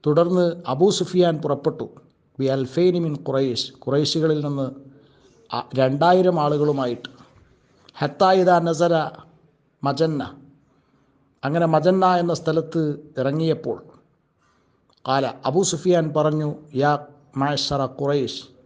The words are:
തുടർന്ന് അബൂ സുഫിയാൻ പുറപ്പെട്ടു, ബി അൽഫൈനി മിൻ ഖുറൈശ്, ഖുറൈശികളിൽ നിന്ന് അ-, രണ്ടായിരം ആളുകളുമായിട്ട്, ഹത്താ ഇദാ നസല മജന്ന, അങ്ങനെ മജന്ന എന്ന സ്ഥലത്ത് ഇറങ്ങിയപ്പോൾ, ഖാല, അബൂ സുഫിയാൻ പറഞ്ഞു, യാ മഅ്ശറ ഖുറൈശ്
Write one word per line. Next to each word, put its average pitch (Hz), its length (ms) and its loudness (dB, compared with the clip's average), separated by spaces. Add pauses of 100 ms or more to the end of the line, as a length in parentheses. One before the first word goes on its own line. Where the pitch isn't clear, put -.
തുടർന്ന് 170 400 4 (220)
അബൂ 139 240 2
സുഫിയാൻ 175 480 2
പുറപ്പെട്ടു, 139 480 -4 (520)
ബി 135 120 -2
അൽഫൈനി 170 500 0
മിൻ 160 120 -2 (100)
ഖുറൈശ്, 135 440 -2 (120)
ഖുറൈശികളിൽ 151 640 0
നിന്ന് 139 240 -4 (840)
അ-, 117 240 -8
രണ്ടായിരം 170 680 4
ആളുകളുമായിട്ട്, 147 720 -2 (840)
ഹത്താ 147 380 2
ഇദാ 180 260 6
നസല 170 340 2 (880)
മജന്ന, 139 400 -2 (1200)
അങ്ങനെ 165 240 0
മജന്ന 180 400 2 (100)
എന്ന 170 180 0
സ്ഥലത്ത് 160 480 -2 (360)
ഇറങ്ങിയപ്പോൾ, 139 600 -2 (1300)
ഖാല, 135 200 0 (200)
അബൂ 147 200 0
സുഫിയാൻ 170 480 0
പറഞ്ഞു, 151 380 0 (240)
യാ 143 180 2 (440)
മഅ്ശറ 139 460 -2 (140)
ഖുറൈശ് 139 460 -4 (240)